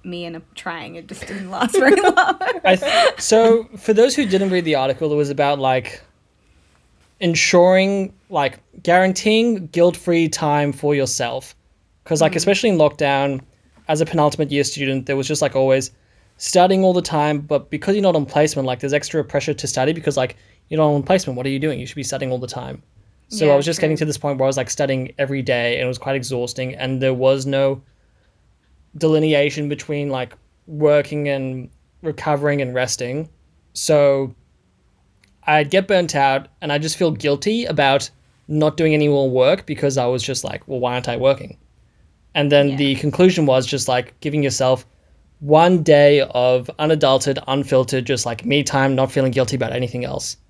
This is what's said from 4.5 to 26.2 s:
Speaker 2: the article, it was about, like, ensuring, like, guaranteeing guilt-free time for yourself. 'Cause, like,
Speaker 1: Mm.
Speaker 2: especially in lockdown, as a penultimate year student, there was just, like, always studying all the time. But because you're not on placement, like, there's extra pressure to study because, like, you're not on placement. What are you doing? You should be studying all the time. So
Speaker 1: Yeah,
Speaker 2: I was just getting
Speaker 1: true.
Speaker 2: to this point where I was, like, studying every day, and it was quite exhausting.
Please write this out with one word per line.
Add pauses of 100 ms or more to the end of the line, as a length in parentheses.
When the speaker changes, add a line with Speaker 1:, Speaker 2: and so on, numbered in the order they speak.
Speaker 2:
the
article,
it
was
about,
like, (1200)
ensuring, (180)
like, (220)
guaranteeing
guilt-free
time
for
yourself. (500)
'Cause,
like,
Speaker 1:
Mm.
Speaker 2:
especially
in
lockdown, (460)
as
a
penultimate
year
student,
there
was
just,
like,
always (460)
studying
all
the
time.
But
because
you're
not
on
placement,
like,
there's
extra
pressure
to
study
because,
like, (340)
you're
not
on
placement.
What
are
you
doing?
You
should
be
studying
all
the
time. (480)
So
Speaker 1:
Yeah,
Speaker 2:
I
was
just
getting
Speaker 1:
true.
Speaker 2:
to
this
point
where
I
was,
like,
studying
every
day,
and
it
was
quite
exhausting.